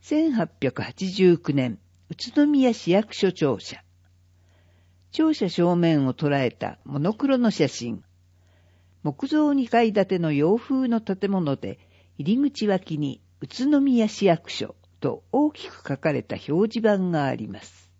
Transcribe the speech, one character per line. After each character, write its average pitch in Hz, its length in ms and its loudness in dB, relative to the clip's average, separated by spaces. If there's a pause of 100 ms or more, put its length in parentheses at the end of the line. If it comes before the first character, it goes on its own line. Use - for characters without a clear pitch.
千 311 300 0
八 220 180 -2 (100)
百 - 220 -4
八 190 300 -8
十 185 260 6
九 151 160 -4
年、 127 240 -2 (320)
宇 - 220 -12
都 294 160 4
宮 262 260 4
市 - 160 -8
役 202 240 2
所 190 180 0
庁 139 280 -2
舎。 - 240 -16 (1300)
庁 311 220 2
舎 202 160 -2
正 175 260 2
面 165 320 2
を 127 80 -2
捉 143 260 0
え 123 80 2
た - 340 -8
モ 139 140 -8
ノ 170 160 -2
ク 277 140 -2
ロ 269 100 2
の 240 140 2
写 151 160 2
真。 117 360 -8 (1000)
木 151 240 -6
造 302 260 2
二 269 140 0
階 226 260 2
建 202 120 2
て 190 140 -2
の 160 140 0
洋 156 240 4
風 262 300 -2
の 233 120 0
建 196 300 -4
物 165 260 0
で、 95 240 -12 (380)
入 160 180 0
り 277 160 0
口 220 160 -4
脇 185 300 -2
に 143 240 -6 (180)
宇 - 80 -12 (220)
都 294 100 4
宮 247 300 2
市 - 160 -4
役 170 260 2
所 - 240 -10 (240)
と - 320 -4
大 294 200 2
き - 180 -18
く - 180 -20
書 135 100 -4
か 160 140 -2
れ 131 100 -2
た - 140 -8
表 180 380 -2
示 233 60 -4
板 208 200 2 (120)
が 147 140 0
あ 131 80 -2
り - 140 -8
ま 190 140 -14
す。 - 380 -20